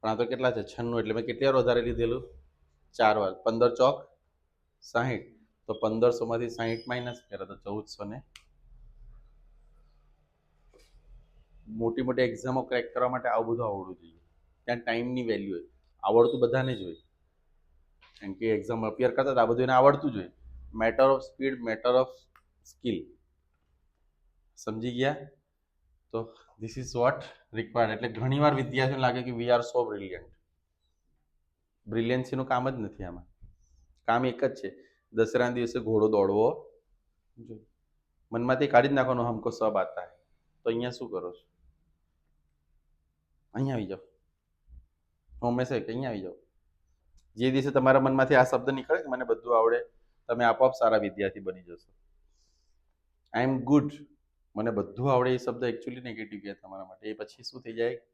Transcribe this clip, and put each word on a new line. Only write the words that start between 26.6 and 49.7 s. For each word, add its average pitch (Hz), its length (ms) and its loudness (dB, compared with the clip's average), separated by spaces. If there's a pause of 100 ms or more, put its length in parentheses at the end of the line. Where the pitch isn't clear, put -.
this 117 220 -10
is 120 180 -4
what 127 200 2 (380)
required. 113 340 0
એટલે 117 160 -4
ઘણીવાર 131 440 2
વિદ્યાર્થીઓને 131 480 0
લાગે 123 220 0
કે 123 80 -6
we 117 120 -6
are 120 180 4
so 120 300 -2
brilliant. 92 340 -10 (1600)
બ્રિલિયન્સીનું 127 600 -2
કામ 127 220 -2
જ 135 40 -6
નથી 104 300 -8
આમાં. 90 240 -14 (800)
કામ 120 200 2
એક 127 200 -2
જ 127 100 -2
છે, - 280 -12 (300)
દસરાના 120 400 2
દિવસે 120 260 -2
ઘોડો 107 280 2
દોડવો 104 640 2 (680)
જોઈએ. 113 280 -18 (640)
મનમાંથી 127 360 0
કાઢી 127 200 6
જ 139 40 0
નાખવાનો, 127 380 2
"હમકો 113 200 -4
સબ 110 280 0
આતા 92 240 -2
હૈ." 87 60 -14 (560)
તો 117 60 -2
અહીંયા 117 200 -2
શું 120 200 -12
કરો 90 220 -8
છો? - 160 -20 (2000)
અહીંયા 131 220 -2
આવી 107 100 -4
જાઓ. 92 140 -10 (1400)
હું 120 80 -2
હંમેશા 123 300 -2
કે - 60 -8
અહીંયા 123 240 -6
આવી 104 120 -8
જાઓ. 90 140 -12 (1000)
જે 123 160 0
દિવસે 135 200 0
તમારા 131 280 6
મનમાંથી 131 360 4
આ 127 80 8
શબ્દ 127 260 0
નીકળે 139 320 0
કે 151 60 -12
"મને 127 180 -6
બધું 117 320 0
આવડે", 117 280 4 (420)